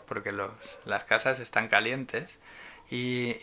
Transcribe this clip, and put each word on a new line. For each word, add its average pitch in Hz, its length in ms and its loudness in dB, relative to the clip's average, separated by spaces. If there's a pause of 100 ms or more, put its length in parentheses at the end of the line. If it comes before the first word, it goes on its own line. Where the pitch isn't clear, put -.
porque 101 240 -4
los, 101 200 -4 (340)
las 101 180 0
casas 117 360 4
están 113 280 0
calientes 123 720 0 (540)
y, 123 520 0